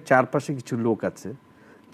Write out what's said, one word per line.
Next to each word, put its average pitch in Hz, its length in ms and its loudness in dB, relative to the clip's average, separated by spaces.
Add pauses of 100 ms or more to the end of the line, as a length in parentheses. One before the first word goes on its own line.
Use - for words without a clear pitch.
চারপাশে 135 480 2
কিছু 127 220 -6
লোক 117 280 0
আছে 92 300 -6 (600)